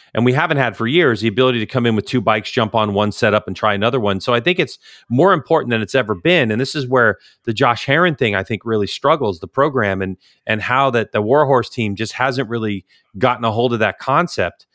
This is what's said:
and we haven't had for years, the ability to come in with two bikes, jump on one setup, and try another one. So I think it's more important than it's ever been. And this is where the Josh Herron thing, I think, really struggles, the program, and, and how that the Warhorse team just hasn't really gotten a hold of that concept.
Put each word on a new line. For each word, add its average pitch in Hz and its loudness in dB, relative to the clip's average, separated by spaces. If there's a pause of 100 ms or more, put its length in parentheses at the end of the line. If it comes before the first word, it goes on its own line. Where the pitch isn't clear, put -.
(140)
and 117 2
we 127 4
haven't 156 0
had 123 0
for 113 -4
years, 131 2
the 113 0
ability 123 2
to 107 -4
come 120 -2
in 113 2
with 104 -2
two 123 -2
bikes, 110 0
jump 113 0
on 107 0
one 104 0
setup, 107 0
and 95 -8
try 107 0
another 117 0
one. 101 0
So 127 -2
I 120 2
think 175 0
it's 156 -4 (320)
more 170 4
important 156 0
than 113 0
it's - -4
ever 110 0
been. 143 0
And 107 -2
this 135 -4
is 139 -6
where 120 2 (260)
the 120 -4
Josh 117 0
Herron 160 2
thing, 110 0
I 95 0
think, 104 -6
really 107 0
struggles, 135 0
the 95 -12
program, 120 0
and, 95 -4 (300)
and 110 -2
how 135 2
that 113 -2
the 107 0
Warhorse 131 2
team 107 -4
just 110 -6
hasn't 127 -2
really 110 -6 (320)
gotten 120 0
a 113 0
hold 120 0
of 107 0
that 104 0
concept. 135 -2